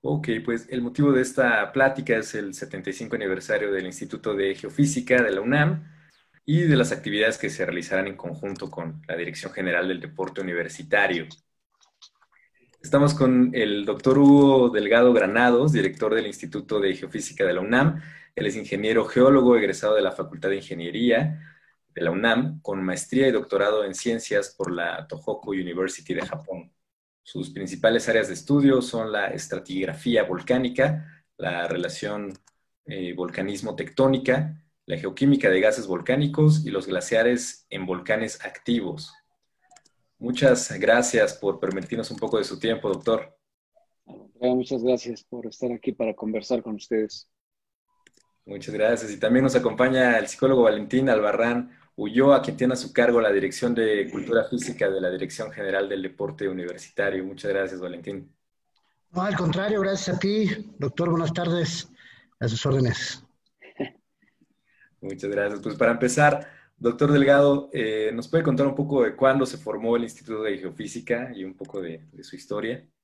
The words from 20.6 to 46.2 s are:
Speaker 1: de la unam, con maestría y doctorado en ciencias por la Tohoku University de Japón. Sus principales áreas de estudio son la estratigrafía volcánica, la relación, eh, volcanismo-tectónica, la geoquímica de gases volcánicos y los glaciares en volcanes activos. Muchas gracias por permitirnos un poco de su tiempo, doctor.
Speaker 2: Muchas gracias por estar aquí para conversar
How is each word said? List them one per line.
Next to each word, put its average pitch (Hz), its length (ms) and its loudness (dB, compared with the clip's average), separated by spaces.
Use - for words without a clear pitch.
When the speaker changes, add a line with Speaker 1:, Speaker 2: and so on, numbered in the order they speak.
Speaker 1:
de 87 80 -8
la 85 80 0
unam, 117 520 0
con 98 220 -6
maestría 92 440 0
y 127 40 4
doctorado 104 540 0
en 95 80 -8
ciencias 110 640 -4
por 90 160 -4
la 85 340 -6
Tohoku 98 440 -8
University 92 640 -6
de 87 80 -4
Japón. - 480 -12
Sus - 280 -10
principales 110 580 0
áreas 110 200 2
de 90 40 -8
estudio 139 480 4
son 113 300 -6
la 101 160 -2
estratigrafía 95 960 -2
volcánica, 123 800 -2
la 87 300 -4
relación, 95 680 -6
eh, 92 280 -10
volcanismo-tectónica, 107 1500 -2
la - 100 -6
geoquímica 139 540 2
de 95 100 4
gases 107 240 2
volcánicos 143 800 2
y - 60 -6
los 95 160 -4
glaciares 113 840 0
en 95 160 -8
volcanes 107 580 -4
activos. 98 720 -6
Muchas 123 600 2
gracias 113 560 2
por 98 240 -2
permitirnos 95 500 -6
un 110 80 -10
poco 113 220 -2
de 98 40 -2
su 95 140 -8
tiempo, 113 320 -2
doctor. - 480 -2
Speaker 2:
Muchas 127 440 -2
gracias 120 400 -2
por 120 220 -14
estar 120 260 -8
aquí 117 200 -6
para 110 240 -4
conversar 110 480 -4